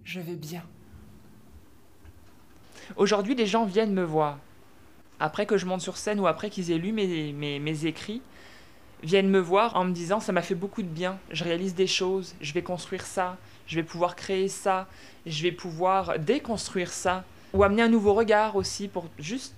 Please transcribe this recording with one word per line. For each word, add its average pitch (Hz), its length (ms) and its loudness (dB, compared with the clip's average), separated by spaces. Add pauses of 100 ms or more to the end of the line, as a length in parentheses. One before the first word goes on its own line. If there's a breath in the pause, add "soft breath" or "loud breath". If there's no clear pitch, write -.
je 175 160 -10
vais 170 160 -8
bien. 156 260 -10 (2250 loud breath)
Aujourd'hui, 202 380 2
les 233 120 2
gens 226 180 2
viennent 202 300 2
me 185 80 2
voir. 156 360 0 (840)
Après 175 260 -2
que 208 100 2
je 175 80 2
monte 185 160 -2
sur 185 160 -8
scène 208 240 -2
ou 185 60 4
après 170 240 0
qu'ils 175 200 -4
aient 165 60 4
lu 180 160 -2
mes, 175 400 -2
mes, 143 260 -4
mes 156 280 -4
écrits, 214 340 -6 (840 loud breath)
viennent 196 280 4
me 196 80 6
voir 202 380 4
en 185 80 2
me 180 80 0
disant, « 175 280 0
Ça 214 120 -4
m'a 175 100 2
fait 175 140 -2
beaucoup 196 260 -6
de 180 60 -6
bien, 180 300 -4 (120)
je 165 140 -4
réalise 175 300 -2
des 185 120 2
choses, 185 560 -2
je 147 100 -8
vais 175 100 0
construire 180 440 -8
ça, 185 320 -4 (280 loud breath)
je 160 100 -6
vais 160 80 0
pouvoir 175 300 -2
créer 190 340 -2
ça, 190 380 -2 (380 loud breath)
je 156 180 -6
vais 175 100 2
pouvoir 175 640 0
déconstruire 196 760 -2
ça. » 185 320 -2 (300 loud breath)
Ou 196 80 6
amener 202 180 6
un 233 80 6
nouveau 208 240 6
regard 214 440 4
aussi 196 320 -2
pour 165 200 -8 (100)
juste 196 400 -8